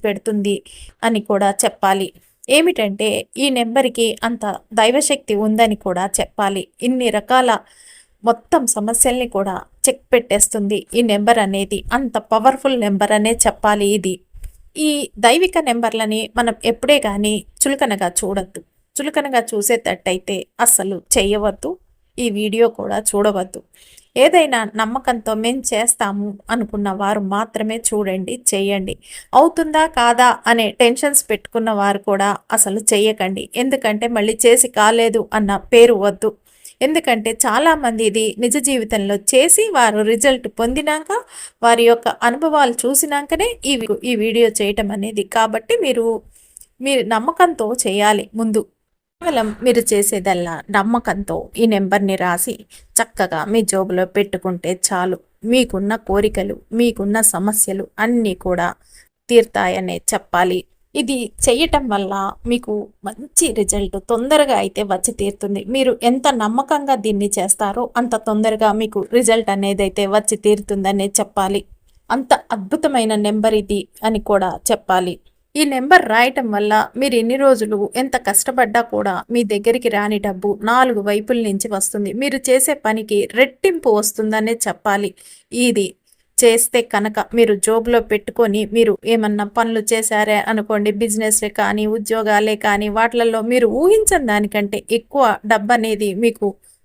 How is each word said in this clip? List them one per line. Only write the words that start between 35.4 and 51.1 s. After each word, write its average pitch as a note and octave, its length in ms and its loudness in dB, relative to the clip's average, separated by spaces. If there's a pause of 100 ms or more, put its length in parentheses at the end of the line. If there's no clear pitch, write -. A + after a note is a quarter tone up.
పేరు A#3 240 8 (100)
వద్దు. G3+ 240 0 (560)
ఎందుకంటే B3 440 0 (140)
చాలామంది B3+ 640 2
ఇది G#3+ 140 0 (200)
నిజ B3 140 0 (100)
జీవితంలో A3 480 0 (160)
చేసి D4 320 4 (140)
వారు A3 240 4 (100)
రిజల్ట్ B3 360 2 (120)
పొందినాక D4+ 500 -2 (560)
వారి A#3 240 4
యొక్క A#3 200 4 (200)
అనుభవాలు C#4+ 540 2
చూసినాకనే D4 680 -2 (220)
ఈ - 100 2
వి-, G#3+ 180 -2 (120)
ఈ - 100 0
వీడియో A3+ 280 2 (100)
చేయటం G#3 380 -2
అనేది. G#3 260 -6 (140)
కాబట్టి A3+ 480 0
మీరు, A#3+ 200 0 (800)
మీరు C4+ 160 2 (120)
నమ్మకంతో D#4 520 0 (180)
చేయాలి G3+ 400 0 (160)
ముందు. A3 220 0 (600)
కేవలం C4 260 0 (160)
మీరు A#3+ 180 4 (100)
చేసేదల్లా F#3+ 640 0 (220)
నమ్మకంతో G3+ 600 -2 (260)